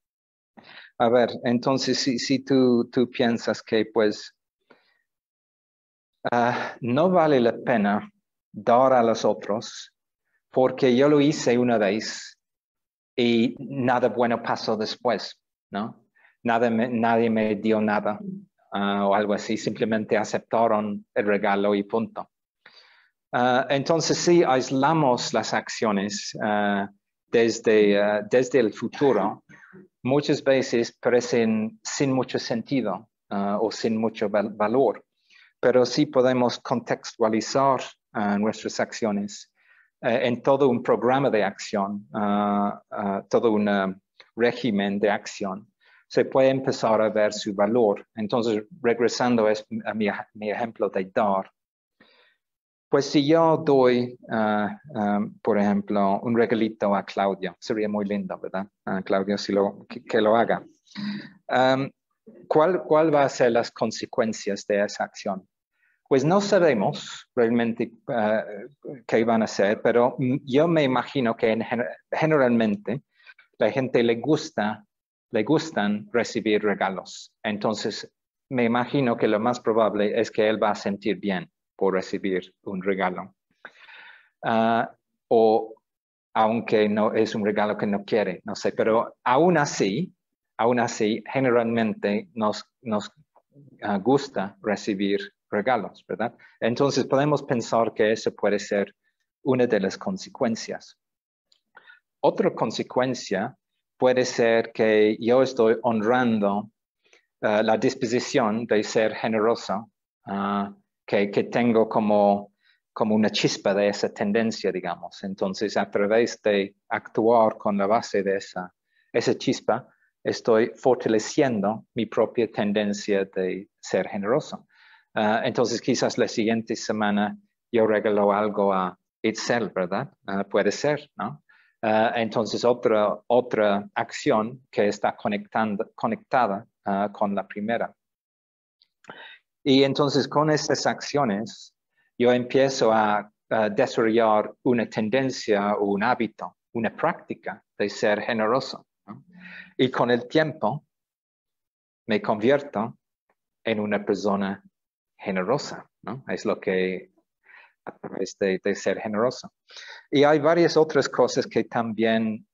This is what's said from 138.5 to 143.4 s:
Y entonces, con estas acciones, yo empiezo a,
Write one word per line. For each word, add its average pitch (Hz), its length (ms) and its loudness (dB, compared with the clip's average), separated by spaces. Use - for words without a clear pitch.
Y 139 220 4
entonces, 139 440 0
con 151 220 0
estas 147 380 0
acciones, 117 880 -4
yo 120 140 4
empiezo 123 640 2
a, 104 360 0